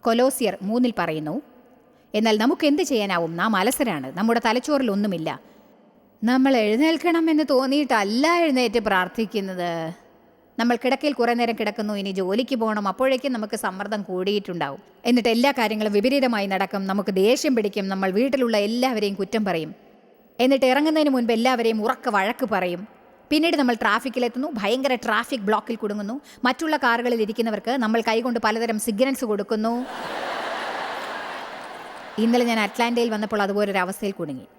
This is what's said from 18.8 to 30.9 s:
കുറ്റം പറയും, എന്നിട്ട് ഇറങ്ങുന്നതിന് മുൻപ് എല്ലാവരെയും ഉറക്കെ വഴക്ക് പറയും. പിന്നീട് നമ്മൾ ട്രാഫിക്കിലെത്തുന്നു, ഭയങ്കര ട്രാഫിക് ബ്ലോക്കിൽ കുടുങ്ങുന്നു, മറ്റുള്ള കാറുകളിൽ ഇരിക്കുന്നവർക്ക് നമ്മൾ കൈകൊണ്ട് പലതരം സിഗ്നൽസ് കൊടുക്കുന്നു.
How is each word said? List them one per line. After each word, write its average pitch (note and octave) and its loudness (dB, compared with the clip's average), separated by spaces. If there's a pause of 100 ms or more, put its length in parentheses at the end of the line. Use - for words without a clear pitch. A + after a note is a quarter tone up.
കുറ്റം G#3+ -2
പറയും, D#3+ -2 (720)
എന്നിട്ട് C4+ 4
ഇറങ്ങുന്നതിന് D4+ 4
മുൻപ് A#3+ 2
എല്ലാവരെയും A#3 2
ഉറക്കെ B3+ -2
വഴക്ക് G#3+ 0
പറയും. F3+ -2 (500)
പിന്നീട് D#4 2
നമ്മൾ B3 2
ട്രാഫിക്കിലെത്തുന്നു, A#3 0 (120)
ഭയങ്കര B3+ 0 (120)
ട്രാഫിക് A3+ -2
ബ്ലോക്കിൽ A3 0
കുടുങ്ങുന്നു, G#3+ -4 (320)
മറ്റുള്ള D#4 0
കാറുകളിൽ A#3+ 2
ഇരിക്കുന്നവർക്ക് A3 -2
നമ്മൾ A3 2 (100)
കൈകൊണ്ട് A3+ 0
പലതരം A3+ 0
സിഗ്നൽസ് B3+ 0
കൊടുക്കുന്നു. A3 -2 (2500)